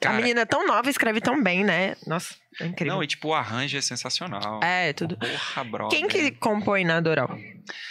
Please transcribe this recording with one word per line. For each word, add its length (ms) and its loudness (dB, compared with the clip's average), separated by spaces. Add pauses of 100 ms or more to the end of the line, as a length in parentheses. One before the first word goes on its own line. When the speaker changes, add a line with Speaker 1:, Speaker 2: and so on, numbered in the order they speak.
Speaker 1:
Cara, 140 2
Speaker 2:
a 60 2
menina 220 2
é 40 0
tão 200 2
nova, 220 4
escreve 320 2
tão 220 2
bem, 220 4
né? 300 2 (120)
Nossa, 280 -4 (260)
é 60 -4
incrível. 300 -2
Speaker 1:
Não, 60 -2
e 40 -2
tipo, 220 -4
o 60 2
arranjo 420 -2
é 60 -4
sensacional. 800 -4
Speaker 2:
É, 320 2
tudo. 240 -4
Speaker 1:
Porra, 460 -6
brother. 340 -2
Speaker 2:
Quem 100 0
que 240 0
compõe 520 0
na 160 2
Doral? 380 2 (520)